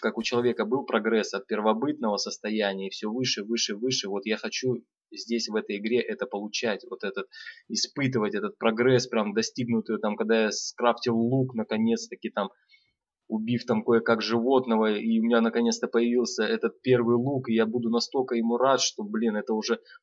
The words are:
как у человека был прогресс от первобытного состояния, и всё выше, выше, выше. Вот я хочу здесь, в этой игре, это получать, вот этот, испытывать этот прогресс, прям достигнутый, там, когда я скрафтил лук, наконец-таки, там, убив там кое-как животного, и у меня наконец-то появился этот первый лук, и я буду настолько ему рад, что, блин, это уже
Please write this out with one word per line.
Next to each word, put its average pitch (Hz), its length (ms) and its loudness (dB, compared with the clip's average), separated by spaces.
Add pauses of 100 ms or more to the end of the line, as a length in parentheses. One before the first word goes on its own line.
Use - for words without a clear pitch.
как 110 180 -2
у 113 40 -4
человека 120 440 0
был 117 180 0
прогресс 110 500 0
от 98 120 -6
первобытного 110 720 0
состояния, 101 680 -2
и - 20 -8
всё 107 220 -8
выше, 123 320 -2
выше, 113 320 -2
выше. 123 320 -2
Вот 98 180 -4
я 107 100 0
хочу 120 400 -4 (360)
здесь, 117 360 -4
в 107 80 -4
этой 104 220 -4
игре, 110 220 0
это 104 260 -4
получать, 104 640 -4
вот - 140 -12
этот, 98 220 -6 (420)
испытывать 113 680 -2
этот 101 240 -4
прогресс, 120 500 4
прям 107 260 0
достигнутый, 113 680 -2
там, 107 160 -2
когда 110 280 2
я 107 80 2
скрафтил 117 640 0
лук, 127 380 0
наконец-таки, 113 760 -2
там, 98 200 -4 (800)
убив 110 380 -2
там 110 180 0
кое-как 117 380 4
животного, 117 720 2
и 113 280 0
у - 40 0
меня 117 160 4
наконец-то 117 480 0
появился 120 560 2
этот 110 380 -2
первый 120 340 4
лук, 131 320 -2
и 113 60 2
я 110 120 4
буду 117 240 -2
настолько 127 460 0
ему 117 220 0
рад, 131 220 4
что, - 240 -2
блин, 110 320 0
это 107 180 -2
уже 110 240 0 (240)